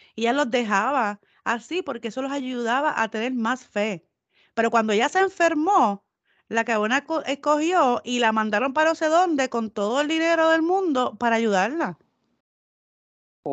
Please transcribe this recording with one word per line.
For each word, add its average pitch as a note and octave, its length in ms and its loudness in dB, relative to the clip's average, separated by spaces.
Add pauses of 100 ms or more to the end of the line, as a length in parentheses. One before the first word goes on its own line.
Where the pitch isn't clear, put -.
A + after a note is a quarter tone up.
(160)
y A3 60 -6
ella A3+ 100 2
los C#4 180 0
dejaba A3 680 0 (240)
así A#3+ 380 -4
porque A#3 260 -6
eso B3+ 140 -6
los C4+ 100 -4
ayudaba B3+ 720 -2
a A3 80 -2
tener A#3 240 -4
más A#3+ 320 -4
fe. G#3 400 -4 (480)
Pero A3+ 160 0
cuando A3 220 2
ella A3+ 160 2
se F#4 120 0
enfermó, E4 840 2 (440)
la A3+ 160 -2
cabrona A#3 400 0
co-, D#4 200 -4
escogió D4 800 0
y B3 160 -4
la A3+ 120 4
mandaron A3 400 0
para D#4 180 2
no E4 60 0
sé D#4+ 100 -2
dónde D#4 420 2
con A3+ 220 -4
todo G#3+ 300 -2
el D4 80 0
dinero D#4+ 420 2
del D#4+ 120 2
mundo E4 560 0
para A3+ 180 0
ayudarla. A3 640 0 (1500)